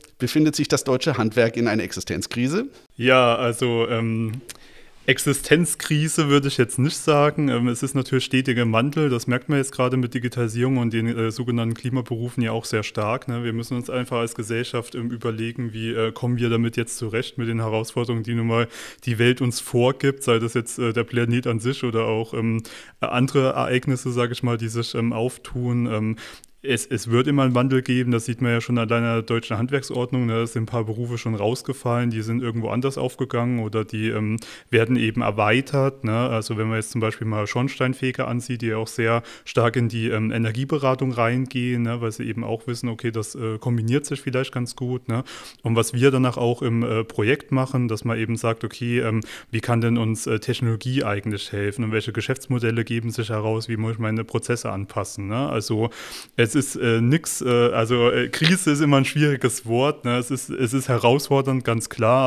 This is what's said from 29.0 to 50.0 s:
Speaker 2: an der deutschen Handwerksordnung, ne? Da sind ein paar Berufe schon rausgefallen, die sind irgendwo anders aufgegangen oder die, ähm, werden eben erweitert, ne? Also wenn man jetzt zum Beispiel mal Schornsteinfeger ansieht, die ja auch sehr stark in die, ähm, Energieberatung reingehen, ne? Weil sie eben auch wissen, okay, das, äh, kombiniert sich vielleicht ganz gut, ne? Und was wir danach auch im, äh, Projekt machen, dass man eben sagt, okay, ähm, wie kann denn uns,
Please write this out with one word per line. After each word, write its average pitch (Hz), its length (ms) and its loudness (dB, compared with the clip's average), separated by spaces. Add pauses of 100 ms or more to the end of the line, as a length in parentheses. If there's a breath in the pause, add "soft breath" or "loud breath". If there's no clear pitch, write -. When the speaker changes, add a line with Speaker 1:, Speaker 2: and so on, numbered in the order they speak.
Speaker 2:
an 117 120 0
der 113 60 0
deutschen 113 360 -2
Handwerksordnung, 127 640 -2
ne? 113 140 0
Da 117 80 0
sind 113 160 -4
ein 113 40 -2
paar 117 180 -2
Berufe 117 340 -4
schon 113 160 -2
rausgefallen, 120 760 0
die 110 140 -2
sind 113 200 -2
irgendwo 113 280 -4
anders 123 260 0
aufgegangen 123 640 -2
oder 110 260 -2
die, 110 240 -4
ähm, 110 300 -2 (320 loud breath)
werden 117 260 4
eben 113 240 0
erweitert, 123 840 2
ne? 117 260 0
Also 110 260 -2
wenn 110 120 0
man 113 100 0
jetzt 107 140 -6
zum 117 100 0
Beispiel 110 240 -2
mal 107 200 -2
Schornsteinfeger 131 800 -2
ansieht, 120 340 -4
die 117 60 -2
ja 110 100 -2
auch 110 100 -4
sehr 117 340 2 (220 loud breath)
stark 117 320 2
in 117 140 2
die, 113 180 -2
ähm, 110 220 0
Energieberatung 131 800 0
reingehen, 123 680 0
ne? 117 180 -2
Weil 113 120 -2
sie 120 120 -8
eben 113 200 -4
auch 110 220 -6
wissen, 120 220 -4
okay, 117 220 -4
das, 113 240 -6
äh, 110 240 -6
kombiniert 120 480 0
sich 139 160 -6
vielleicht 127 300 -4
ganz 123 220 -6
gut, 127 320 -6
ne? 120 160 -2 (400 loud breath)
Und 113 140 2
was 113 160 2
wir 127 180 6
danach 127 280 2
auch 120 240 0
im, 117 200 2
äh, 113 220 0
Projekt 113 480 0
machen, 127 360 0
dass 110 180 -4
man 113 100 0
eben 113 200 -2
sagt, 113 280 -2
okay, 120 360 -2
ähm, 110 200 0 (300 loud breath)
wie 113 100 -2
kann 117 220 0
denn 117 160 2
uns, 113 280 -2